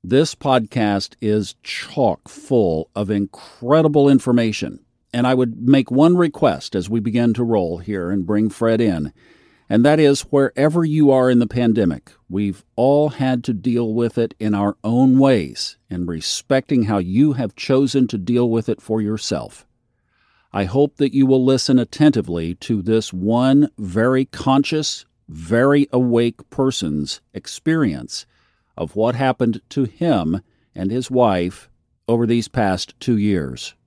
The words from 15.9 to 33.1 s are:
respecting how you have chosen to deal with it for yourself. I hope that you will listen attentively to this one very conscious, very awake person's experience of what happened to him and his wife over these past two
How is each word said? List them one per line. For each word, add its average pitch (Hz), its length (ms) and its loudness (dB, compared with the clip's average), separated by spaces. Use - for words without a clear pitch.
respecting 120 760 -2
how 101 140 -2
you 113 360 2
have 120 220 -6
chosen 135 520 0
to 113 100 -6
deal 120 320 0
with 113 180 -2
it - 140 -6
for 110 180 -4
yourself. 104 680 -6
I 101 120 -2
hope 135 320 0
that 139 180 0
you 135 100 4
will 131 180 4
listen 131 360 2
attentively 90 760 0
to 107 260 -4
this 110 320 -2
one 127 640 2
very 113 480 0
conscious, - 800 -2
very 117 640 0
awake 120 600 0
person's 78 720 -4
experience 101 960 -4
of 82 180 -8
what 113 200 0
happened 127 560 -2
to 139 140 -2
him 98 580 -2
and 95 160 -6
his 123 200 -6
wife 98 600 0
over 117 200 0
these 117 220 0
past 98 520 -4
two 120 160 0